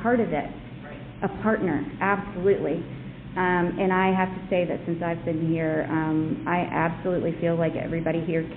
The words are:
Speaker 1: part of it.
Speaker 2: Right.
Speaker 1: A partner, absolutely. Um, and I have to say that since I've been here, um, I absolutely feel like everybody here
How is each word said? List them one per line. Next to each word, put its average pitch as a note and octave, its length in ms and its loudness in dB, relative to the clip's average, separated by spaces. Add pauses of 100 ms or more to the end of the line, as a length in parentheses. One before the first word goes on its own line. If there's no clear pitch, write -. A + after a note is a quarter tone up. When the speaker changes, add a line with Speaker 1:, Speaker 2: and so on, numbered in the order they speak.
Speaker 1:
part A#3+ 180 4
of G3 100 2
it. C#3 160 0 (380)
Speaker 2:
Right. - 160 -14 (240)
Speaker 1:
A G3 40 0 (140)
partner, F#3 440 2 (160)
absolutely. F#3 840 2 (540)
Um, F3+ 420 2
and F#3+ 140 2
I F#3+ 200 6
have F#3 160 2
to - 200 -8
say F3+ 160 4
that - 200 -2
since E3+ 180 -2
I've E3+ 200 -2
been D#3+ 240 0
here, D#3+ 420 2
um, D#3 580 0
I F3 120 2
absolutely E3+ 800 0
feel E3+ 160 2
like D#3+ 200 2
everybody E3 500 -2
here D#3+ 180 0 (140)